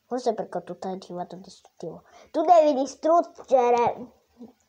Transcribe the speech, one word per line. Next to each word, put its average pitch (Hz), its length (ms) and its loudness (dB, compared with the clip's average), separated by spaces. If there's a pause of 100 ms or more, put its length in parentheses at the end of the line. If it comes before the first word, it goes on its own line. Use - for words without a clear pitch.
Forse 240 280 -4
perché 180 240 -10
ho 175 60 -8
tutto 180 240 -12
attivato 180 480 -10
distruttivo. - 680 -18 (280)
Tu 311 120 0
devi 311 300 6
distruggere. 254 1400 0 (560)